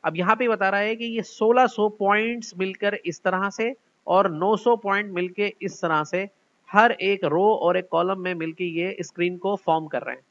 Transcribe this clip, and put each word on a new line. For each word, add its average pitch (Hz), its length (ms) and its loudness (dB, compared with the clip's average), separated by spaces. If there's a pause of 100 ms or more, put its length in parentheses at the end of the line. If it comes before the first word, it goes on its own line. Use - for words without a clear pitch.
अब 160 140 -2
यहाँ 180 180 4
पे 247 140 0
बता 196 200 2
रहा 196 100 0
है 214 160 -2
कि 233 100 -8
ये 226 180 -4
सोलह 240 440 4
सौ 208 220 0
points 214 680 0
मिलकर 190 380 -2
इस - 280 -8
तरह 190 260 0
से 226 240 -4 (340)
और 190 240 4
नौ 185 260 0
सौ 240 200 2
point 202 340 -2
मिलके 180 500 -4
इस 196 200 -8
तरह 160 220 0
से 185 240 -4 (420)
हर 220 220 6
एक 196 340 -2
रो 165 180 2 (120)
और 175 220 0
एक 180 100 -4
कॉलम 180 320 -2
में 185 140 -4
मिलके 160 380 -6
ये 175 300 -4
screen 175 360 -4
को 190 180 -2
form 160 320 0
कर 131 140 -4
रहे 131 140 -8
हैं। 131 160 -20